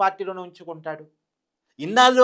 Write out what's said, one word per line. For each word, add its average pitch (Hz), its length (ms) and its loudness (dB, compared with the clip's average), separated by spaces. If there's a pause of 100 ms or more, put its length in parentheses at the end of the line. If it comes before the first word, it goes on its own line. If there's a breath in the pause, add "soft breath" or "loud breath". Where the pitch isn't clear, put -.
పార్టీలోనే 190 440 -4
ఉంచుకుంటాడు? 160 580 -16 (800)
ఇన్నాళ్ళు 254 400 4